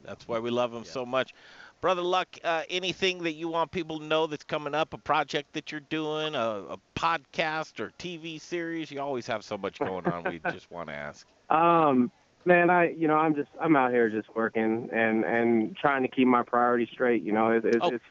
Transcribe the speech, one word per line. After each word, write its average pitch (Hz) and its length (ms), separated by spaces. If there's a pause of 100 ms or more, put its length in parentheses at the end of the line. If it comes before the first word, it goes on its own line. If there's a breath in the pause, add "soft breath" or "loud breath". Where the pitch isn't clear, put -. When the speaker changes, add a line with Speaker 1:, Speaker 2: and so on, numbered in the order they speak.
Speaker 1:
That's - 240
why 113 120
we 120 100
love 120 240
him 113 100
so 127 220
much. 127 280 (480 loud breath)
Brother 175 200
Luck, 180 260 (160)
uh, 160 260
anything 180 540
that 165 100
you 165 140
want 165 240
people 160 280
to 151 60
know 156 220
that's 151 160
coming 147 320
up, 156 180
a 139 40
project 147 560
that - 180
you're 151 100
doing, 156 540
a, 110 360
a 90 60 (180)
podcast 160 840
or 101 180
T 175 200
V 160 200
series? 165 540
You 139 80
always 139 280
have 110 180
so 107 120
much 95 220
going 92 260
on. 87 180
We - 220
Speaker 2:
<laughs> - 60
Speaker 1:
just - 180
wanna 85 220
ask. 73 340 (240)
Speaker 2:
Um, 156 640 (320)
man, 175 260
I, 175 200
you 165 180
know, 151 80
I'm 156 180
just, 147 160 (120)
I'm 160 160
out 127 140
here 117 180
just 107 260
working 113 560
and, 110 320
and 117 540
trying 139 240
to 127 80
keep 127 180
my 120 160
priorities 120 480
straight. 120 320
You 104 80
know, 110 200
it's, 113 140
it's, 113 160
Speaker 1:
Oh. - 120
Speaker 2:
it's 120 180